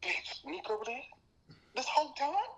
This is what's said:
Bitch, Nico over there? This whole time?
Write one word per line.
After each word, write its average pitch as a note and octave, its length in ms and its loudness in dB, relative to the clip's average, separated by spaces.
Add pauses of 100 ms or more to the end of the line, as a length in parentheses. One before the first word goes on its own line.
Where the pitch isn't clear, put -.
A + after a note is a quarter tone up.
Bitch, - 420 -4
Nico G#3+ 300 -4
over G#3+ 120 -2
there? A#3+ 160 -6 (720)
This B3+ 120 -2
whole D4+ 260 4
time? F4 460 2